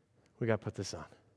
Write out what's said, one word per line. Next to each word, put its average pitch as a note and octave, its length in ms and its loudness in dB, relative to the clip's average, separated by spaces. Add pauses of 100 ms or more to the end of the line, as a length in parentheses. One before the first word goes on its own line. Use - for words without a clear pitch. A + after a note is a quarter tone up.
(420)
we A#2+ 60 2
gotta G#2+ 140 6
put - 140 -4
this - 180 -4
on. F2+ 120 -8 (320)